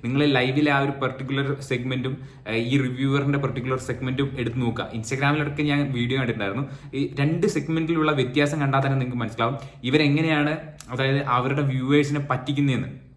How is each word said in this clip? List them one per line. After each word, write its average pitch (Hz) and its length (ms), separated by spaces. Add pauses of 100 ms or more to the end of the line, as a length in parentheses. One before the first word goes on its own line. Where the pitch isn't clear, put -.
നിങ്ങൾ 139 220
ലൈവിലെ 139 460
ആ 139 80
ഒരു 139 120
പെർട്ടിക്കുലർ 135 680
സെഗ്മെന്റും, 127 560 (300)
ഏ, 113 80
ഈ 127 260
റിവ്യൂവറിന്റെ 139 580
പെർട്ടിക്കുലർ 127 400
സെഗ്മെന്റും 131 600
എടുത്ത് 123 220
നോക്കുക. 107 340
Instagram-ിലൊക്കെ 143 680
ഞാൻ 143 280
വീഡിയോ 120 280
കണ്ടിട്ടുണ്ടായിരുന്നു. 113 480 (260)
ഈ 135 260
രണ്ട് 165 280
സെഗ്മെന്റിലുള്ള 160 640
വ്യത്യാസം 143 500
കണ്ടാൽ 135 180
തന്നെ 135 180
നിങ്ങൾക്ക് 123 200
മനസ്സിലാവും 120 400 (260)
ഇവരെങ്ങനെയാണ്, 151 760 (320)
അതായത് 135 340
അവരുടെ 131 380
വ്യൂവേഴ്സിനെ 139 580 (100)
പറ്റിക്കുന്നതെന്ന്. 135 580 (300)